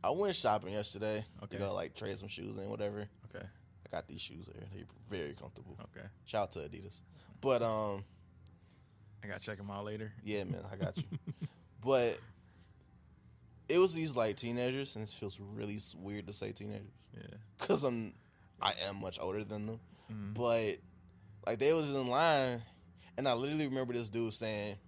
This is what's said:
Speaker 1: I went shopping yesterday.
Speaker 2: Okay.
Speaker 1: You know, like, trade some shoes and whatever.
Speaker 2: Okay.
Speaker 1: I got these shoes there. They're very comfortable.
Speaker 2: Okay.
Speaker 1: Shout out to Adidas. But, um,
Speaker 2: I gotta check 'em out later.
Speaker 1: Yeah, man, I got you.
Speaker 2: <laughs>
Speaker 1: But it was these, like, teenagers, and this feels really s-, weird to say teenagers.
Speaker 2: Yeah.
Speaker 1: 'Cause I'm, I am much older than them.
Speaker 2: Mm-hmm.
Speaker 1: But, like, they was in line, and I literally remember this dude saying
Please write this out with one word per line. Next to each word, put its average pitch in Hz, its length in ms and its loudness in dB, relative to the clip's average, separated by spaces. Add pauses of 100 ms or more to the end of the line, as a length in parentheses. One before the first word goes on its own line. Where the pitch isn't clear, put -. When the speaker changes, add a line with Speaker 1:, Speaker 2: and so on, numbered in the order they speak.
Speaker 1:
I 104 60 4
went 185 240 2
shopping 104 400 2
yesterday. 107 500 -2 (200)
Speaker 2:
Okay. 101 120 -8
Speaker 1:
You 98 80 0
know, 95 80 0
like, 87 220 -4
trade 104 240 -4
some 98 100 -10
shoes 104 300 -8
and 98 120 -6
whatever. 104 380 -4 (260)
Speaker 2:
Okay. - 100 -10
Speaker 1:
I - 460 -18
got - 160 -4
these - 140 -10
shoes - 260 -10
there. - 160 -12 (120)
They're 95 100 -10 (240)
very 78 260 -4
comfortable. - 440 -14 (180)
Speaker 2:
Okay. - 100 -12 (200)
Speaker 1:
Shout 107 160 2
out 92 100 -2
to - 60 -6
Adidas. 87 420 -10 (400)
But, 127 220 4
um, 107 420 2 (1200)
Speaker 2:
I 104 60 -10
gotta 98 120 -6
check 104 180 -4
'em 101 120 -8
out 101 160 -4
later. 107 260 -6 (100)
Speaker 1:
Yeah, 104 220 0
man, 87 260 -2
I 101 60 -8
got 95 220 0
you. 160 140 -2
Speaker 2:
<laughs> - 360 -8 (320)
Speaker 1:
But 123 380 6 (1500)
it 160 100 6
was 180 160 8
these, 160 220 0
like, 110 200 4
teenagers, 127 600 0
and 107 60 -4
this 107 120 -6
feels 101 240 -6
really 104 380 -4
s-, - 180 -6
weird 101 340 -6
to 104 40 -8
say 104 200 -4
teenagers. 104 400 -8 (220)
Speaker 2:
Yeah. - 220 -12 (220)
Speaker 1:
'Cause - 260 4
I'm, 117 300 0 (460)
I 95 120 2 (160)
am 98 120 -4
much 92 200 -6
older 95 240 -2
than 104 220 -6
them. 113 140 -6 (320)
Speaker 2:
Mm-hmm. 104 220 -6
Speaker 1:
But, 113 440 4 (680)
like, - 120 2
they 143 160 6
was 151 160 2
in 135 180 2
line, 131 540 6 (560)
and 135 100 2
I 123 60 8
literally 143 340 2
remember 127 260 2
this 117 140 0
dude 117 260 0
saying 104 420 -2 (120)